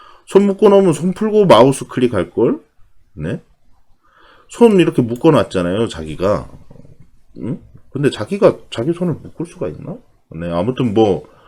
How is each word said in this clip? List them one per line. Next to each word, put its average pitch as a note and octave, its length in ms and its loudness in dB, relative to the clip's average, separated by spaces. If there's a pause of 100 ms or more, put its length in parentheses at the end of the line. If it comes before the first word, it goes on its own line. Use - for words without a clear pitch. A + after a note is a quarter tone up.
(260)
손 G3 200 2
묶어 G3 240 2
놓으면 G3 240 4
손 F3 200 -4
풀고 G#3+ 320 0
마우스 C3+ 420 4
클릭할 A#2+ 440 -2
걸? C#3 280 0 (560)
네? A#2 260 -8 (1080)
손 G#3+ 300 4
이렇게 D#3+ 220 2
묶어 A#2+ 300 0
놨잖아요, G2 560 -2
자기가. D#2+ 640 -6 (920)
응? C3+ 200 -10 (300)
근데 C#3+ 180 -2
자기가 F#3+ 480 0 (140)
자기 C#3 220 -4
손을 E3+ 200 -4
묶을 - 320 -12
수가 - 240 -10
있나? D#3+ 280 -14 (340)
네, E2+ 200 -10
아무튼 A2 420 -2
뭐, G2+ 300 2 (240)